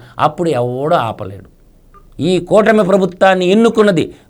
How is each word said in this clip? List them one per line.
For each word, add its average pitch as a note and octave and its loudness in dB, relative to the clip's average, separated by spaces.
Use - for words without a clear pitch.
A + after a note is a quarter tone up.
అప్పుడు D#3 -2
ఎవడో B2+ -2
ఆపలేడు. G2+ -8
ఈ F3 0
కూటమి G3+ 2
ప్రభుత్వాన్ని F#3 0
ఎన్నుకున్నది G#3 2